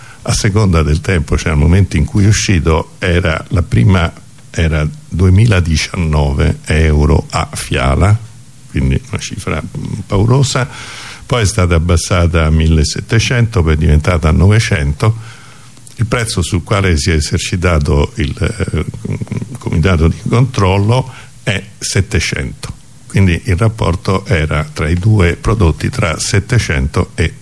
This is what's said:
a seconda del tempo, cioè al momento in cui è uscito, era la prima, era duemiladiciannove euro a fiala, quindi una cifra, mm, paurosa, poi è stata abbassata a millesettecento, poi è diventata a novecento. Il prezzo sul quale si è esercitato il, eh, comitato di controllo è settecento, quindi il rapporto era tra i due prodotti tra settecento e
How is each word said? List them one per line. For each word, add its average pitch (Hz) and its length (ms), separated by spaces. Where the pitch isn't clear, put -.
a 104 40
seconda 95 500
del 76 180
tempo, 78 380
cioè 82 140
al 73 60
momento 90 380
in 76 80
cui 101 200
è 104 40
uscito, 80 720
era 87 500
la 87 140
prima, 92 500
era 78 360
duemiladiciannove 82 1600
euro 76 680
a - 220
fiala, 76 680
quindi 131 320
una - 100
cifra, - 420
mm, - 440
paurosa, 123 640
poi 123 180
è 98 40
stata 87 300
abbassata 85 680
a 78 60
millesettecento, 82 1120
poi 80 120
è - 20
diventata 80 520
a 82 40
novecento. 92 840
Il 110 120
prezzo 113 360
sul 82 220
quale 95 340
si 71 120
è 80 40
esercitato 80 1040
il, 73 220
eh, - 460
comitato 92 500
di - 200
controllo 107 800
è 98 200
settecento, - 960
quindi 90 380
il 87 120
rapporto 95 720
era 76 440
tra 78 180
i 87 60
due 90 420
prodotti 104 520
tra - 300
settecento 90 960
e 80 280